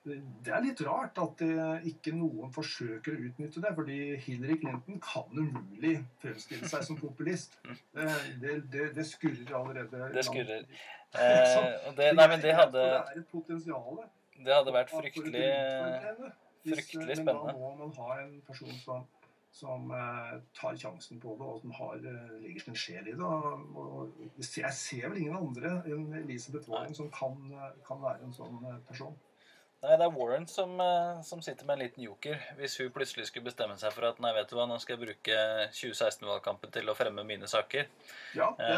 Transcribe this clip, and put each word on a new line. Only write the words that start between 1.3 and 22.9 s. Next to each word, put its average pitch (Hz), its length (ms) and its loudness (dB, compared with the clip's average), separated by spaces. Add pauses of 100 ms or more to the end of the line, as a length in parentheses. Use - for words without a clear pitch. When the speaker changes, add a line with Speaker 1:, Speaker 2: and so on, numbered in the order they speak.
Speaker 1:
eh, 160 440 0
ikke 160 300 -4
noen 131 360 -2
forsøker 113 640 -6
å 123 160 -4
utnytte 151 320 -8
det, - 140 0
fordi 143 420 -4
Hillary 131 400 -2
Clinton 135 420 -6
kan - 320 -8
umulig 131 720 0 (200)
fremstille 123 440 -8
seg 147 160 -2
som 156 140 -6
populist. 151 680 -4
Speaker 2:
<laughs> 123 140 -12 (180)
Speaker 1:
Eh, 156 300 -2 (160)
det, 139 300 -4
det, 143 240 -2
det 156 100 -2
skurrer 127 480 -2
allerede 127 380 -4
Speaker 2:
Det 127 80 -8
Speaker 1:
langt. 131 260 0
Speaker 2:
skurrer. 117 400 -2 (240)
Speaker 1:
<laughs> - 240 -16
Så - 60 0
Speaker 2:
Eh, 127 680 8
og 139 100 -8
det, 143 80 6
Speaker 1:
jeg 156 100 10
Speaker 2:
nei, 160 120 12
men 160 140 4
det 156 120 6
Speaker 1:
tror 170 60 10
Speaker 2:
hadde, 160 220 10
Speaker 1:
det - 320 4
er 170 60 -8
et - 120 -12
potensiale 165 720 -6 (360)
Speaker 2:
det 131 140 4
hadde 131 200 8
vært 123 160 6
Speaker 1:
for 160 100 -2
å 147 40 -2
Speaker 2:
fryktelig, 135 380 -2
Speaker 1:
utfordre 135 640 2
henne, 233 280 -8 (300)
hvis, 156 120 -2
Speaker 2:
fryktelig 156 420 -4
Speaker 1:
men 160 80 -2
da 139 80 4
Speaker 2:
spennende. 143 260 -4
Speaker 1:
må 131 180 -6
man 151 140 -10
ha 127 300 -8
en 143 260 -16
person 127 280 -14 (100)
som, 127 220 -8 (440)
som, 127 400 -8
eh, 120 440 -6 (180)
tar 107 240 -6
sjansen 110 420 -12
på 120 160 -10
det, 131 140 -10
og 113 120 -10
som 123 100 -12
har, - 260 -8
eh, 120 420 -12
legger 110 220 -12
sin 120 140 -12
sjel 95 320 -8